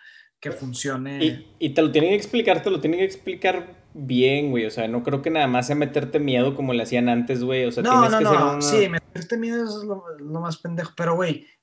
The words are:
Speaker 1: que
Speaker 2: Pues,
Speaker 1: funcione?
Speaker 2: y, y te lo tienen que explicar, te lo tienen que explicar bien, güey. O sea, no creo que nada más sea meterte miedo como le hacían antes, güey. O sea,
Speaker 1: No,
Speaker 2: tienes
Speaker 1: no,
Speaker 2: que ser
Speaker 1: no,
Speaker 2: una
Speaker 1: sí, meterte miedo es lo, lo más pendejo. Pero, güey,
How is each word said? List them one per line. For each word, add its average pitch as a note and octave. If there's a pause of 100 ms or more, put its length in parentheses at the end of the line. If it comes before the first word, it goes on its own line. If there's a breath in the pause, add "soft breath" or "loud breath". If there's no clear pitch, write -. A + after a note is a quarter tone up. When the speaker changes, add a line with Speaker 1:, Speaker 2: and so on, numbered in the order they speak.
(400 loud breath)
Speaker 1:
que C#3+
Speaker 2:
Pues, -
Speaker 1:
funcione? C3+
Speaker 2:
y, -
y D#3
te E3
lo D3
tienen D#3+
que G#3
explicar, G3+
te G#3
lo E3+
tienen E3
que F#3+
explicar F#3 (100)
bien, C3+
güey. A#2+
O A2
sea, A2+
no A#2+
creo C#3
que E3
nada D#3
más B2+
sea D3
meterte D3
miedo C3+
como C3+
le A#2
hacían A#2+
antes, A#2+
güey. B2+
O A#2+
sea, -
Speaker 1:
No, B3
Speaker 2:
tienes A#3
Speaker 1:
no, A3
Speaker 2:
que G#3+
ser G#3
Speaker 1:
no, C#3+
Speaker 2:
una D3
Speaker 1:
sí, G3
meterte E3+
miedo A#3
es G#3
lo, G3 (140)
lo D#3
más E3+
pendejo. E3+
Pero, E3+
güey, E3+ (160 loud breath)